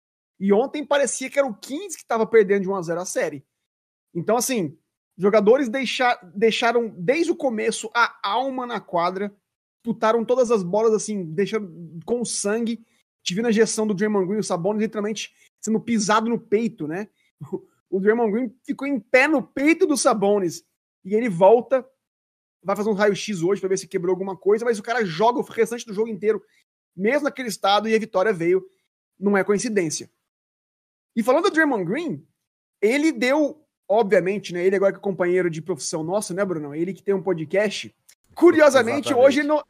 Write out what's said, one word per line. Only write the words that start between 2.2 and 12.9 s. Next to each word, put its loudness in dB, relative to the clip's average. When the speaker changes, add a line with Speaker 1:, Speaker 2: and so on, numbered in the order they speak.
Speaker 1:
perdendo 4
de -4
um -2
a -6
zero -6
a -8
série. -6
Então, -2
assim, -4
jogadores 4
deixa-, -2
deixaram 0
desde -2
o 0
começo -4
a 0
alma -4
na -8
quadra, -4
disputaram 0
todas 0
as 0
bolas, 2
assim, -4
deixando -6
com -4
sangue. -4